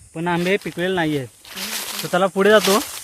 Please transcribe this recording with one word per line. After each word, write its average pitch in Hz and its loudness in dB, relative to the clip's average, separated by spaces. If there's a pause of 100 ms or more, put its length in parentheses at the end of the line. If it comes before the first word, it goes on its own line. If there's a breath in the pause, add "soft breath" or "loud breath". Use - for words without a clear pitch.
(160)
पण 165 -4
आंबे 175 0
हे 202 2
पिकलेले 180 -4
नाही 156 0
आहेत. 127 -6 (760)
तर 160 -6
चला 180 2
पुढे 196 2
जातो. 208 6 (240)